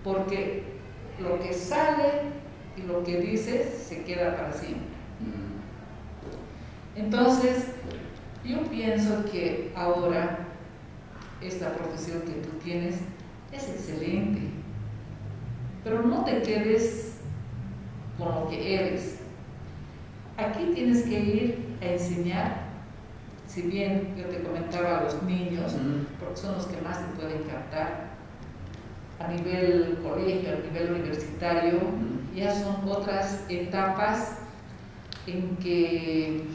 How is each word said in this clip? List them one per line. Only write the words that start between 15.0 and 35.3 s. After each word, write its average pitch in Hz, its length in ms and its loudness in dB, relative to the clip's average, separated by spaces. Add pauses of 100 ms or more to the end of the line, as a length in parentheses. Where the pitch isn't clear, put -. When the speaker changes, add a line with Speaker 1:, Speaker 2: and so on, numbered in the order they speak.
Speaker 1:
pero 226 200 2
no - 200 6
te 226 180 4
quedes 220 720 4 (1040)
con 170 180 -2
lo 160 140 0
que 185 260 0
eres. 185 420 2 (1200)
Aquí 220 360 2
tienes 240 300 6
que 208 160 2
ir 214 640 2
a 185 40 -4
enseñar, 175 720 2 (920)
si 175 160 -6
bien 196 540 2
yo 180 80 -6
te 180 180 -4
comentaba 170 560 0
a 170 40 2
los 151 200 0
niños, 175 500 0
Speaker 2:
Ujú. 139 320 2 (140)
Speaker 1:
porque 180 180 -6
son 196 180 -2
los 180 120 -2
que 180 140 -4
más 175 180 -4
te 175 220 -4
pueden 156 220 -2
captar, - 680 -4 (1080)
a 170 80 -4
nivel 175 720 4
colegio, 185 500 2
a - 220 -2
nivel 170 220 2
universitario, 170 840 2
Speaker 2:
Ujú. - 580 0
Speaker 1:
ya 202 180 2
son 202 240 0 (120)
otras 196 600 0
etapas 190 880 2 (880)
en 180 300 -2